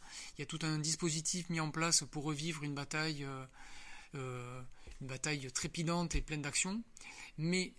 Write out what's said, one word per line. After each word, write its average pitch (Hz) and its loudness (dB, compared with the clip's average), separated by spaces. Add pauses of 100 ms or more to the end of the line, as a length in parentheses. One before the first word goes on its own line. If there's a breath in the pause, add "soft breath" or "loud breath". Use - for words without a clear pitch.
(380 loud breath)
il - -8
y 147 0
a - -6
tout 160 -4
un 156 4
dispositif 160 2
mis 165 2
en 156 2
place 160 6
pour 147 -2
revivre 151 0
une 147 0
bataille, 143 0
euh, 135 -4 (680 loud breath)
euh, 127 -4 (400 loud breath)
une 135 -6
bataille 131 0
trépidante 170 2
et 139 6
pleine 151 0
d'action. 185 2 (560 loud breath)
Mais 180 2